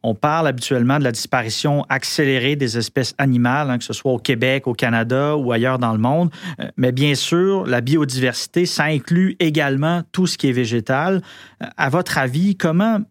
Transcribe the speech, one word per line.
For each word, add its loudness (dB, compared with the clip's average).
on 0
parle 2
habituellement 0
de 2
la 2
disparition -2
accélérée 0
des -2
espèces -2
animales, 2
hein, -2
que -6
ce -10
soit -2
au -2
Québec, 0
au -2
Canada 0
ou -2
ailleurs 0
dans 0
le 0
monde. 2
Euh, -8
mais 2
bien 2
sûr, 0
la 0
biodiversité, 0
ça -2
inclut 0
également 0
tout 0
ce -4
qui 0
est 2
végétal. 0
Euh, -10
à 0
votre -2
avis, 0
comment 0